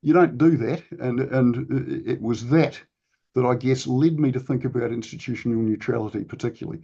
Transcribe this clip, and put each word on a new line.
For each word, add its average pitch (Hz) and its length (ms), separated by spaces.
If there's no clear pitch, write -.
you 151 120
don't 170 240
do 156 200
that. 127 260
And, 120 200
and 131 360
it, - 420
it 117 80
was 113 260
that 131 340
that 123 100
I 123 80
guess 127 320
led 147 340
me 147 120
to 123 80
think 131 260
about 120 260
institutional 117 720
neutrality 110 640
particularly. - 600